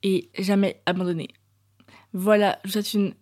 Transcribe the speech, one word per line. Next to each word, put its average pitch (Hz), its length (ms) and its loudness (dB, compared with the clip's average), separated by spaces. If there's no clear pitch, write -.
et 190 360 0
jamais 196 480 0
abandonner. 180 420 -4
Voilà, 202 500 2
je 196 40 -8
vous 190 40 -8
souhaite 208 220 -4
une 202 280 0